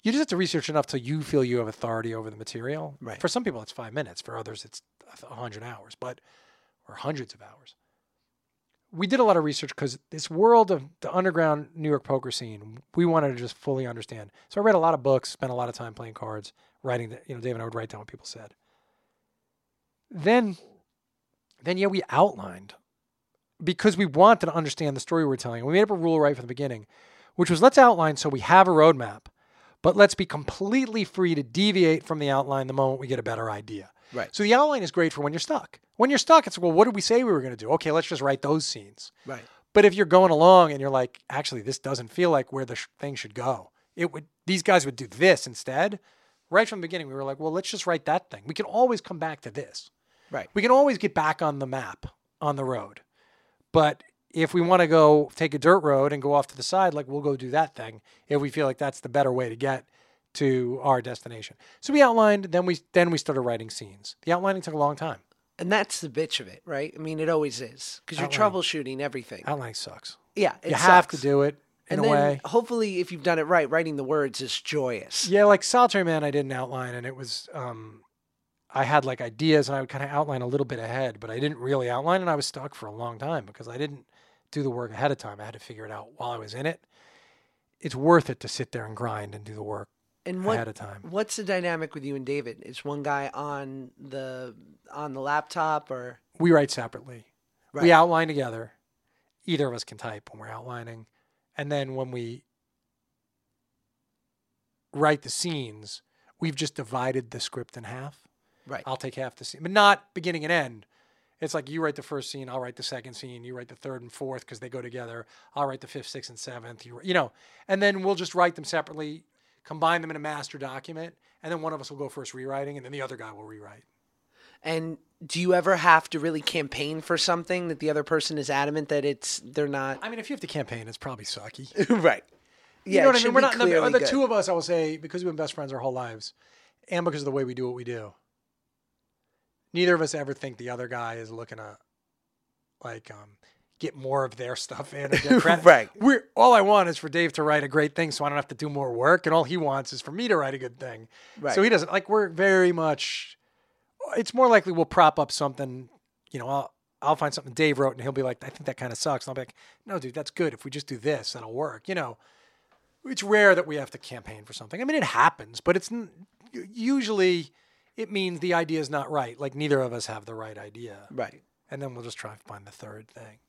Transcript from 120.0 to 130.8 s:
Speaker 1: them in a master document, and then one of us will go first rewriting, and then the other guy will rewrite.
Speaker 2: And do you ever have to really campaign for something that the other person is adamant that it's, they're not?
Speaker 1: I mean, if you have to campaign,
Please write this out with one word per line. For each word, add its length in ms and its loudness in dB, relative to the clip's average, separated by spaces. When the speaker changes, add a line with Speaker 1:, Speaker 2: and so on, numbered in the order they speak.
Speaker 1:
them 100 -12
in 60 -10
a 40 -10
master 360 -10
document, 580 -14
and 100 -8
then 80 -6
one 140 -6
of 60 -12
us 100 -16
will 80 -16
go 100 -8
first 240 -14
rewriting, 440 -8
and 80 -14
then 80 -16
the 100 -8
other 140 -10
guy 160 -16
will 120 -20
rewrite. 400 -20
Speaker 2:
And 340 -6
do 160 -8
you 140 4
ever 220 4
have 340 6
to 80 -6
really 220 -2
campaign 640 -4
for 160 -2
something 500 -2
that 120 -6
the 100 -2
other 120 0
person 360 -2
is 100 -6
adamant 400 0
that 160 0
it's, 400 -4
they're 240 -4
not? 340 -4
Speaker 1:
I 60 -10
mean, 100 -10
if 120 -14
you 40 -4
have 60 -12
to 60 -10
campaign, 420 -8